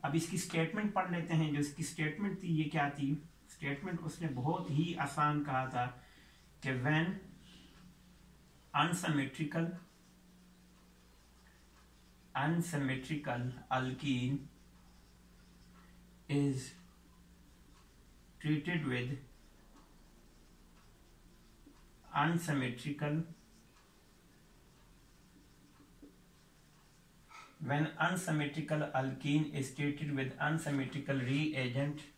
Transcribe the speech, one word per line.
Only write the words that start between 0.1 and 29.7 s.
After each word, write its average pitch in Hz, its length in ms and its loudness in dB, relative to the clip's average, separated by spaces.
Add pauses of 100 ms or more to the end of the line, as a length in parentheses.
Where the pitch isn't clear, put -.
इसकी 165 220 0
स्टेटमेंट 202 560 0
पढ़ 180 180 0
लेते 170 220 0
हैं, 156 200 4
जो 143 60 0
इसकी 143 240 -2
स्टेटमेंट 165 600 -2
थी 175 100 -4
ये 156 120 4
क्या 147 260 2
थी? 143 320 -2 (280)
स्टेटमेंट 165 500 -4
उसने 160 280 -6
बहुत 131 420 0
ही 165 260 2
आसान 147 460 2
कहा 131 240 0
था 123 360 -4 (580)
कि 135 100 -2 (120)
when 160 360 4 (1600)
unsymmetrical, 160 920 2 (2750)
unsymmetrical 139 1040 0 (300)
alkene 131 680 0 (1900)
is 139 440 2 (1700)
treated 151 460 2
with 123 300 -2 (3000)
unsymmetrical, 147 1080 0 (4000)
when 147 240 4 (100)
unsymmetrical 156 840 0 (100)
alkene 139 580 2
is 135 220 -4